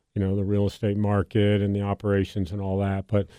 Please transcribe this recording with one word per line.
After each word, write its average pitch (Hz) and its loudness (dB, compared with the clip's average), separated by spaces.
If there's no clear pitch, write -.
you 104 -2
know, 95 0
the 101 0
real 101 0
estate 104 -2
market 104 2
and 101 0
the 101 0
operations 101 -2
and 104 -6
all 95 -2
that. 98 -2
But 101 0